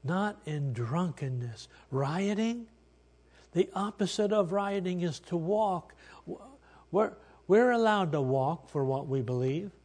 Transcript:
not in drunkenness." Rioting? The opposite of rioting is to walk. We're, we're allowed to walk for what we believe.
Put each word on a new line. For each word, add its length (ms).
not 400
in 260
drunkenness." 960
Rioting? 760
The 220
opposite 580
of 220
rioting 480
is 200
to 140
walk. 580
We're, 260
we're 220
allowed 400
to 100
walk 480
for 160
what 220
we 140
believe. 500